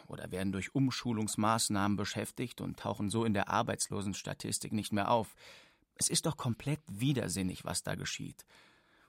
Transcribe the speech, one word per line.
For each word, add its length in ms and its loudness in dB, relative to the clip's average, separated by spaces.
oder 240 -8
werden 180 0
durch 240 -4
Umschulungsmaßnahmen 1200 2
beschäftigt 640 -4
und 200 -4
tauchen 280 -2
so 160 2
in 80 4
der 160 2
Arbeitslosenstatistik 1200 -2
nicht 200 0
mehr 200 4
auf. 240 2
Es 140 0
ist 180 2
doch 100 0
komplett 440 -2
widersinnig, 720 0
was 200 -4
da 100 -2
geschieht. 500 -8